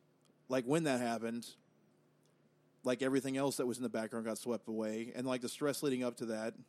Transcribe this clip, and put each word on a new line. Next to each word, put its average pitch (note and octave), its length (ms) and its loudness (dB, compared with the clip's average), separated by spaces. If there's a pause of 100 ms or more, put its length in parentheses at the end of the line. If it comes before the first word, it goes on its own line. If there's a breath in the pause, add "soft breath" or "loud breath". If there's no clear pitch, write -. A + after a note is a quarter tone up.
(480)
like, C3 160 2
when D#3 200 4
that C3 160 4
happened, A#2 460 -2 (1400)
like, B2+ 180 2
everything C3+ 340 2
else C3+ 200 2
that C3+ 100 0
was A#2 120 0
in B2 40 -6
the B2 60 0
background A2 360 -2
got A2 140 -2
swept A#2 300 -4
away, A2 480 -2
and, B2+ 100 -2
like, B2+ 140 0
the A#2+ 80 -2
stress C#3+ 340 0
leading B2+ 220 2
up A#2+ 140 0
to B2 80 -4
that, A2+ 280 -2 (140)